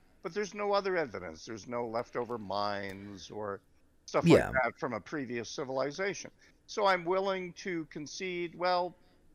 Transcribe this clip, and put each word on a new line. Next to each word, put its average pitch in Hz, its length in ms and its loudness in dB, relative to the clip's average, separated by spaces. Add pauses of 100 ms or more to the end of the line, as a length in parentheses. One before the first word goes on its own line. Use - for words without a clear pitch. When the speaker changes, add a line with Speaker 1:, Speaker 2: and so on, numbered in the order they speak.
(240)
Speaker 1:
but 180 100 -8
there's 208 200 -2
no 208 180 0
other 196 240 4
evidence. 95 500 -4
There's 110 220 -10
no 120 180 -2
leftover 117 520 -4
mines 101 920 -2
or 104 300 -6 (460)
stuff - 180 2
like 151 160 12
Speaker 2:
Yeah. 53 120 -2 (120)
Speaker 1:
that 117 140 -2
from 131 160 -4
a 107 80 -2
previous 120 480 -6
civilization. 147 840 -4 (360)
So 208 180 0
I'm 185 180 6
willing 185 500 0
to 170 320 -4
concede, 175 720 -6
well, 180 400 2 (400)